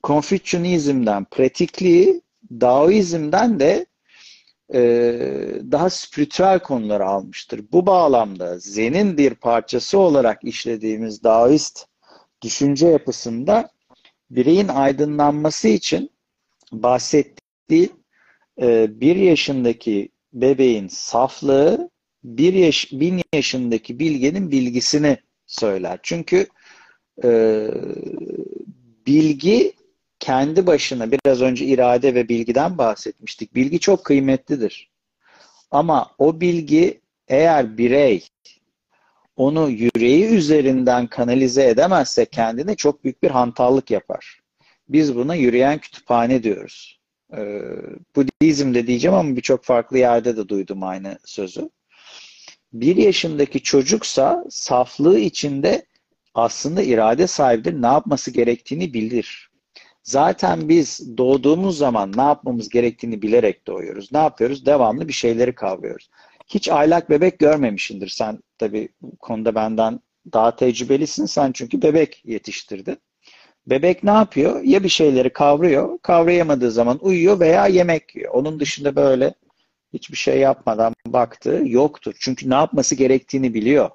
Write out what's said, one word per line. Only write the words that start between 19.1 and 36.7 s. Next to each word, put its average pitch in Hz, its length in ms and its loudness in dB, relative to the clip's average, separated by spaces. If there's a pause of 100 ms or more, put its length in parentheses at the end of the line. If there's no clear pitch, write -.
yaşındaki 127 920 0 (240)
bebeğin 127 560 0
saflığı, 139 1000 -2 (340)
bir 131 280 0
yaş-, 180 400 0
bin 170 280 -2 (140)
yaşındaki 123 640 -4
bilgenin 156 520 -2
bilgisini 131 680 0 (300)
söyler. 95 560 -6
Çünkü, 175 440 -2 (760)
e, 110 440 2 (1400)
bilgi 156 720 2 (420)
kendi 147 460 0
başına, 127 460 0
biraz 135 300 2
önce 131 240 0
irade 123 480 2
ve 120 140 0
bilgiden 120 500 -2
bahsetmiştik. - 760 -6
Bilgi 139 260 0
çok 196 240 0
kıymetlidir. 135 840 -2 (800)
Ama 151 480 0
o 160 220 2
bilgi, 170 600 0 (280)